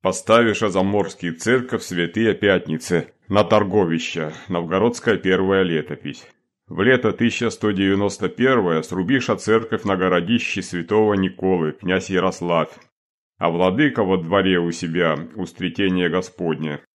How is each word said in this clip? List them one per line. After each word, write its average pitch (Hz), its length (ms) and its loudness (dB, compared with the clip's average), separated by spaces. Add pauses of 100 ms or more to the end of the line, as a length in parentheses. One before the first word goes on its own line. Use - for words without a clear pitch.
поставиша 107 680 2
заморские 92 640 0
церковь 123 500 -2
Святые 92 500 0
Пятницы 87 800 0 (140)
на 101 160 4
Торговище, 87 880 0 (160)
Новгородская 95 720 0
первая 92 460 2
летопись. 76 640 -6 (440)
В 82 120 -4
лето 123 300 2
тысяча 117 380 -2
сто 107 220 -2
девяносто 98 580 0
первое 107 540 2
срубиша 110 520 -2
церковь 110 480 0
на 98 140 0
городище 90 640 0
святого 104 540 0
Николы, 92 580 0
князь 92 360 -2
Ярослав, 87 600 0 (680)
а 85 120 0
владыка 98 560 2
во 92 100 2
дворе 92 440 2
у 85 120 0
себя, 82 640 -2
устритение 92 720 -2
Господне. 78 720 -4 (160)